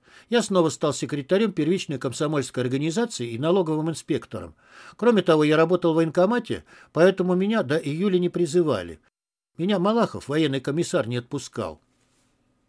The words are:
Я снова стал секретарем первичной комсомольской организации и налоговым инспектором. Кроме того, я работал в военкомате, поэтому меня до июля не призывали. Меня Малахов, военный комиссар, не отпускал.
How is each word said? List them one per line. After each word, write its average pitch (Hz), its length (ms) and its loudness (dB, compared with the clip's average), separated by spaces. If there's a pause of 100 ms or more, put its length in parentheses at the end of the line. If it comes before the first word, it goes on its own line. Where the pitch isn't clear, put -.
(320)
Я 240 100 2
снова 175 280 2
стал 147 260 -2
секретарем 170 560 -2
первичной 156 480 -2
комсомольской 143 640 -4
организации 147 640 -4
и 113 80 -8
налоговым 156 540 0
инспектором. 107 640 -8 (400)
Кроме 220 260 4
того, 156 220 4
я 151 140 4
работал 165 360 2
в 160 40 2
военкомате, 175 680 0 (280)
поэтому 180 440 4
меня 208 260 0
до 143 160 0
июля 170 400 -2
не 175 120 2
призывали. 147 720 0 (600)
Меня 190 180 0
Малахов, 202 500 0
военный 143 320 0
комиссар, 147 480 -2
не 123 100 -4
отпускал. 120 640 -8 (880)